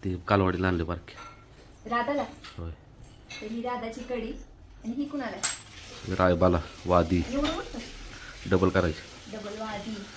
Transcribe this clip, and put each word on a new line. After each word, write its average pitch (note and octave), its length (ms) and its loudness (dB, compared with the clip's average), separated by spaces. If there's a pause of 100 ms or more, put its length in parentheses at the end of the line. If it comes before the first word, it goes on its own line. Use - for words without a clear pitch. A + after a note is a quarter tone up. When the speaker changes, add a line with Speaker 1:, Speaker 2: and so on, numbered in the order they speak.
Speaker 1:
ते F#2 120 0 (120)
कालवाडीला F#2+ 400 6
आणले F2 140 4
बारके. E2 320 -6 (760)
Speaker 2:
राधाला? A#3+ 340 0 (340)
Speaker 1:
होय. E2 120 -8 (680)
Speaker 2:
तर G#3+ 60 -10
ही A#3 160 -4
राधाची A#3+ 380 -4
कडी A#3+ 320 -6 (520)
आणि A3+ 80 -4
ही C#4+ 120 -2
कुणाला? C4 320 -6 (800)
Speaker 1:
रायबाला, F2+ 400 6 (280)
वादी. F2 360 6 (100)
Speaker 2:
एवढं D4 220 0
मोठं? - 240 -8 (720)
Speaker 1:
डबल F#2 180 6
करायची. - 680 -2
Speaker 2:
डबल G#3 240 -10
वादी. G#3+ 420 -8 (140)